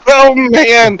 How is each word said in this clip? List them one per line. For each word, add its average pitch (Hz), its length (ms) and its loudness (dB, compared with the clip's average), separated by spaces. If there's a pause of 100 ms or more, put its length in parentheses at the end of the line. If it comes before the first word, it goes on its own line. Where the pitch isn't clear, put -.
Oh, 269 280 2
man. 233 640 0